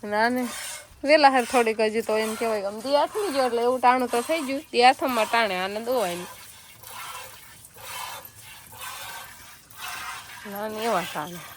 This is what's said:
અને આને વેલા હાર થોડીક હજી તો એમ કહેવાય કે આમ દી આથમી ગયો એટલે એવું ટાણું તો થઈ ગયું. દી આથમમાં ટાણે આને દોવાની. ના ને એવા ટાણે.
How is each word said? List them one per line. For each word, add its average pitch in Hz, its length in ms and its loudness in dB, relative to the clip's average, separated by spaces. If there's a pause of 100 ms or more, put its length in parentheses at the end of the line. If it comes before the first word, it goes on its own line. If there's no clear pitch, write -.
અને 208 140 -2
આને 240 320 2 (560)
વેલા 285 240 8
હાર 262 160 6
થોડીક 226 360 2
હજી 220 200 2
તો 214 180 0
એમ 220 160 -2
કહેવાય 220 260 -2
કે 190 60 -4
આમ 208 140 -8
દી 269 160 0
આથમી 349 360 0
ગયો 269 140 2
એટલે 233 160 0
એવું 247 180 2
ટાણું 247 280 4
તો 240 120 2
થઈ 320 200 -2
ગયું. 269 220 -4 (100)
દી 240 120 4
આથમમાં 254 400 4
ટાણે 214 360 0
આને 202 200 -4
દોવાની. 202 460 -2 (4000)
ના 202 180 -6
ને 214 160 -6
એવા 208 180 2 (100)
ટાણે. 170 240 -8 (200)